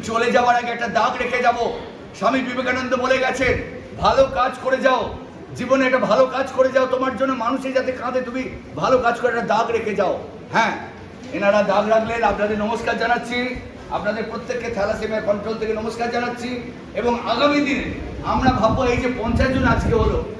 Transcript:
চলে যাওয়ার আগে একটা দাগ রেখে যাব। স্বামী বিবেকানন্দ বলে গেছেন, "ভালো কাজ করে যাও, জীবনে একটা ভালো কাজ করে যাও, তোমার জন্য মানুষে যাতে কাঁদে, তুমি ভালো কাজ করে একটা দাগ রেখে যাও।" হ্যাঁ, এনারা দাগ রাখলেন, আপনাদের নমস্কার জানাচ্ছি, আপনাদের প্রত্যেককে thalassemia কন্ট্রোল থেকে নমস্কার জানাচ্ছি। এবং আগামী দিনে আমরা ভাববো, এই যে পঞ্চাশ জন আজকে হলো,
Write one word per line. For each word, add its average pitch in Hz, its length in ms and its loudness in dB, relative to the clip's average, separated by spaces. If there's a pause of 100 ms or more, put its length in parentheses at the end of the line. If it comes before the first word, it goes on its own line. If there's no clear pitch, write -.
চলে 226 280 0
যাওয়ার 240 240 6
আগে 240 120 0
একটা 233 200 -4
দাগ 233 340 0
রেখে 240 220 -2
যাব। 240 300 2 (420)
স্বামী 247 240 2
বিবেকানন্দ 254 560 -2
বলে 254 220 2
গেছেন, 254 400 0 (420)
"ভালো 233 360 4
কাজ 247 160 2 (120)
করে 262 140 2
যাও, 233 360 2 (420)
জীবনে 262 300 2
একটা 262 120 4
ভালো 226 280 4
কাজ 262 260 -2
করে 262 200 4
যাও, 254 140 2
তোমার 254 320 0
জন্য 269 160 0
মানুষে 254 380 -2
যাতে 254 200 0
কাঁদে, 247 300 -4
তুমি 247 220 -6 (320)
ভালো 220 220 4
কাজ 233 220 2
করে 233 200 0
একটা 208 160 2
দাগ 233 160 2
রেখে 208 240 -2
যাও।" 185 320 0 (240)
হ্যাঁ, 208 260 2 (560)
এনারা 202 300 4
দাগ 202 260 2
রাখলেন, 226 340 2
আপনাদের 208 340 2
নমস্কার 220 400 -2
জানাচ্ছি, 240 580 -2 (340)
আপনাদের 208 340 -2
প্রত্যেককে 226 440 -6
thalassemia 214 580 -2
কন্ট্রোল 208 320 0
থেকে 220 160 -2
নমস্কার 233 380 -4
জানাচ্ছি। 240 600 -4 (220)
এবং 233 260 0 (100)
আগামী 285 320 4
দিনে 277 220 0 (400)
আমরা 254 280 4
ভাববো, 254 340 2
এই 247 120 2
যে 254 100 0 (100)
পঞ্চাশ 233 300 2
জন 254 160 2
আজকে 226 320 4
হলো, 208 300 2 (140)